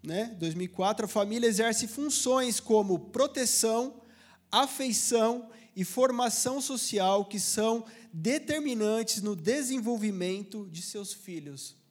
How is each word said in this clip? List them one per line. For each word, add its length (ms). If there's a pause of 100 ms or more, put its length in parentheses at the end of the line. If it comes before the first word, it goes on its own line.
né, 360
dois 160
mil 120
e 20
quatro, 380
a 20
família 380
exerce 400
funções 720
como 380
proteção, 1000 (500)
afeição 1000 (260)
e 80
formação 760
social 640
que 160
são 440 (280)
determinantes 1120
no 140
desenvolvimento 1300
de 120
seus 300
filhos. 640 (160)